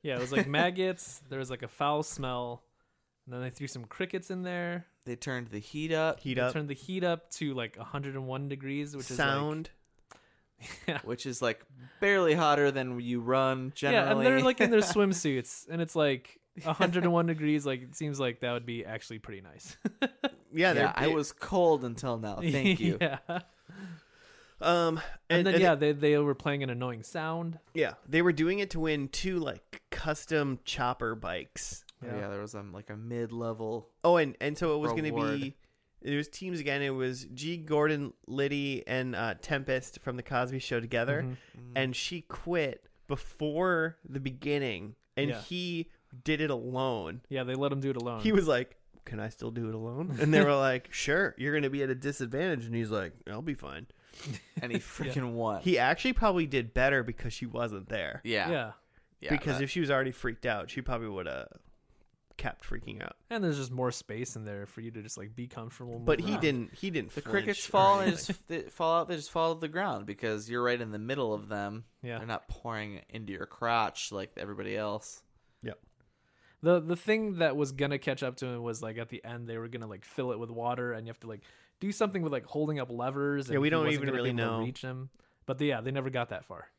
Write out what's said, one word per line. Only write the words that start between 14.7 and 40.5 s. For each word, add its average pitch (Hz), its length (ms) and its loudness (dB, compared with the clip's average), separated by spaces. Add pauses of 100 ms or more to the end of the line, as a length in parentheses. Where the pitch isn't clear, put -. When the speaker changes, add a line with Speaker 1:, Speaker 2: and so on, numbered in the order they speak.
Speaker 1:
their 214 100 8
Speaker 2:
<laughs> 190 140 2
Speaker 1:
swimsuits, 180 720 2
and 165 140 -2
it's, 160 120 -2
like, 143 460 2 (240)
a 156 80 2
hundred 175 320 4
and 175 80 6
one 170 140 6
degrees. 151 400 2
Like, 131 160 -2
it 127 140 -16
seems 147 220 -4
like 123 220 0
that 120 120 0
would 120 140 -4
be 117 180 -6
actually 110 360 -10
pretty 98 220 -12
nice. 85 340 -18 (240)
<laughs> 262 160 0 (360)
Speaker 3:
Yeah, 170 200 4
they're 143 120 4
Speaker 2:
Yeah, - 120 2
I 139 120 2
Speaker 3:
it 160 60 4
Speaker 2:
was 147 180 0
cold 165 520 4
until 117 340 -4
now. 104 180 -6
Thank 160 440 2
you. 170 180 2
Speaker 1:
<laughs> - 20 -6
Yeah. 143 180 0 (1400)
Speaker 3:
Um, 165 400 4 (300)
Speaker 1:
And 170 100 6
Speaker 3:
and, 185 60 6
Speaker 1:
then, 185 80 6
Speaker 3:
and 180 80 8
Speaker 1:
yeah, 170 140 10
Speaker 3:
they 151 160 4
Speaker 1:
they, 147 200 4
they 147 60 8
were 147 160 4
playing 143 300 0
an 127 60 -2
annoying 120 340 -4
sound. 165 540 -4 (160)
Speaker 3:
Yeah, 147 180 2 (160)
they 160 140 6
were 175 100 8
doing 165 260 2
it 196 120 -2
to 165 100 -2
win 151 280 0
two, 185 300 0
like, - 520 -6
custom 151 720 0
chopper 123 500 0
bikes. 90 720 -8 (180)
Speaker 2:
Oh, 123 40 -12
Speaker 1:
Yeah. 113 160 -6
Speaker 2:
yeah, 98 60 -6
there 101 120 -6
was, 104 140 -10
um, 101 180 -12
like, 101 180 -14
a 104 60 -8
mid-level 113 920 -4 (140)
Speaker 3:
Oh, 175 140 8
and, 143 240 2
and 151 180 -2
so 160 160 2
it 151 40 0
was 151 120 2
gonna 156 120 0 (120)
Speaker 2:
reward. 143 260 0
Speaker 3:
be, 139 140 -6 (480)
it 143 140 -2
was 147 120 -2
teams 180 300 -6
again. 143 240 0
It 139 80 0
was 127 340 -2 (100)
G 156 220 -4
Gordon 151 560 2 (140)
Liddy 139 600 0
and, 127 280 -2
uh, 107 260 -2
Tempest 135 600 -2
from 127 160 -6
The 123 80 -8
Cosby 127 340 -2